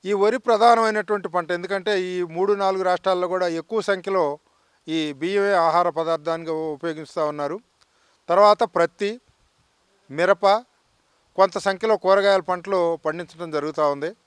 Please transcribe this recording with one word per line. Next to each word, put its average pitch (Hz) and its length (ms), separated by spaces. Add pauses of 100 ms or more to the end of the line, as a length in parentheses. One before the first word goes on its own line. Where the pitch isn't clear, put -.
ఈ 196 80
వరి 208 240
ప్రధానమైనటువంటి 214 880
పంట, 170 240
ఎందుకంటే 185 500
ఈ 180 220
మూడు 175 300
నాలుగు 190 300
రాష్ట్రాల్లో 180 440
కూడా 180 200
ఎక్కువ 170 340
సంఖ్యలో 185 580 (480)
ఈ 156 260
బియ్యమే 196 400
ఆహార 170 360
పదార్థానికి 165 640
ఉపయోగిస్తూ 160 760
ఉన్నారు. 147 340 (680)
తర్వాత 208 340
ప్రత్తి, 202 580 (920)
మిరప, 190 520 (720)
కొంత 190 220
సంఖ్యలో 196 400
కూరగాయల 196 420
పంటలు 175 640
పండించడం 160 460
జరుగుతూ 151 400
ఉంది. 143 200 (160)